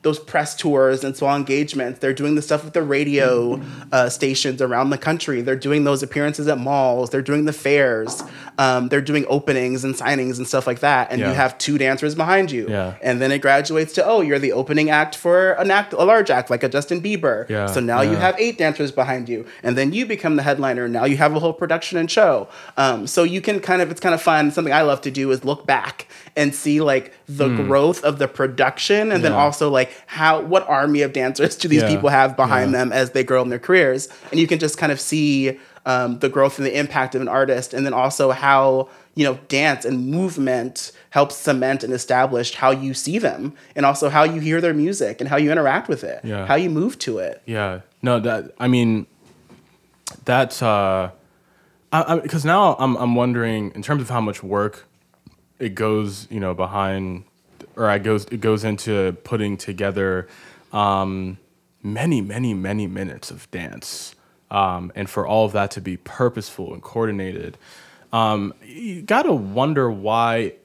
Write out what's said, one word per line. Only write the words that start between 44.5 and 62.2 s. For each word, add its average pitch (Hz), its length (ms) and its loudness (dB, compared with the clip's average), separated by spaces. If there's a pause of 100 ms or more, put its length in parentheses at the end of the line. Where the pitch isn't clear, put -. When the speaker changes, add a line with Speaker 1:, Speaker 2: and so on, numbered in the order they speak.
Speaker 1:
their 170 120 2
music 147 460 -2
and 135 100 -6
how 143 60 0
you 151 160 2
interact 156 380 0
with 131 160 -4
it, 62 180 -10
Speaker 2:
Yeah. 104 220 -6
Speaker 1:
how 139 100 2
you 175 140 0
move 165 300 -2
to 113 180 -4
it. 87 280 -8
Speaker 2:
Yeah. 101 340 -4 (220)
No, 123 200 2
that, 110 380 -4
I 127 100 0
mean, 117 380 2 (1160)
that's, 135 360 0
uh, 98 480 0 (840)
I, 160 220 0
I, 170 60 0
'cause 151 260 -6
now 185 340 4
I'm, 131 180 2
I'm 120 180 0
wondering 117 600 0
in 107 60 -10
terms 147 200 -2
of 117 80 -8
how 120 120 -2
much 104 220 -6
work 101 420 -4 (760)
it 107 160 -6
goes, 107 540 -2
you 110 100 -8
know, 92 140 -4
behind, 95 720 -4 (520)
or 113 140 0
I 101 100 2
goes, 104 320 -2
it 110 100 -8
goes 110 220 0
into 101 600 -2
putting 104 340 -4
together, 95 720 -4 (460)
um, 95 640 -2 (460)
many, 113 380 -2